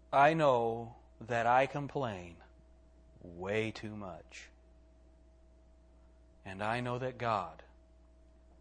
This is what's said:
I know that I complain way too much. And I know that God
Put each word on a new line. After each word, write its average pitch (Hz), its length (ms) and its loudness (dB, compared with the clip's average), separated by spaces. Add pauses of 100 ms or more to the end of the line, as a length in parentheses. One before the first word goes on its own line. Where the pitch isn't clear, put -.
(120)
I 143 220 8
know 117 600 2 (340)
that 117 180 2
I 127 200 6
complain 117 720 -6 (840)
way 98 480 -4
too 107 260 -12
much. 92 520 -14 (2000)
And 95 180 -10
I 113 180 0
know 123 180 -4
that 127 200 -6
God 107 440 -2 (1000)